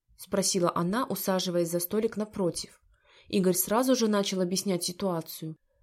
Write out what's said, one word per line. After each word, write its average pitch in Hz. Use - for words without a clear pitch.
спросила 185
она, 185
усаживаясь 180
за 175
столик 214
напротив. 202
Игорь 185
сразу 254
же 220
начал 196
объяснять 180
ситуацию. 165